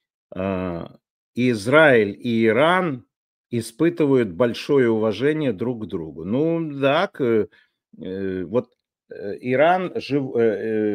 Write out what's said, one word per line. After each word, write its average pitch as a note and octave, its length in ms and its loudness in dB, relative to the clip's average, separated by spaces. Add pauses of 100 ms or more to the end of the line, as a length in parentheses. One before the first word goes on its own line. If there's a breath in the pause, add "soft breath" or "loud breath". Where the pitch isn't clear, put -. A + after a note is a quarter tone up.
(340)
А, F#2 640 -6 (380)
«Израиль A#2+ 840 4
и A2+ 260 2
Иран D3 600 2 (440)
испытывают C3+ 800 0
большое A#2+ 580 2
уважение A#2 640 0
друг A2+ 320 -6
к - 40 -12
другу». D#2+ 360 -8
Ну, D#3 560 -2
да, D3 280 2
к-, A#2 400 0 (540 soft breath)
э, F#2 420 -6
вот, G2+ 260 -4 (400)
э, - 320 -10
Иран D#3+ 540 2
жив-, C3 400 -4
э, A#2 40 2 (540)